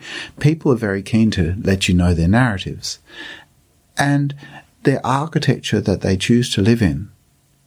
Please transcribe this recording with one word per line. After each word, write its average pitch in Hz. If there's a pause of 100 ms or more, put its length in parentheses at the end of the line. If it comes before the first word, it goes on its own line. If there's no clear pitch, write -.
(400)
People 156
are 120
very 101
keen 110
to 92
let 92
you 95
know 87
their 82
narratives. 104 (1000)
And 143 (500)
the 135
architecture 135
that -
they 95
choose 120
to 101
live 117
in 73 (560)